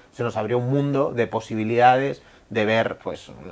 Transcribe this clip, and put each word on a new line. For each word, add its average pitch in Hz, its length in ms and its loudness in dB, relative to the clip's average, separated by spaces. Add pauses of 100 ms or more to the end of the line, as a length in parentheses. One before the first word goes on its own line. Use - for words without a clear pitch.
(120)
se - 100 -8
nos 113 140 -4
abrió 110 220 0
un 123 120 -2
mundo 139 420 0
de 117 140 0
posibilidades, 117 920 2 (300)
de 107 160 0
ver, 110 320 2
pues, - 340 -10 (180)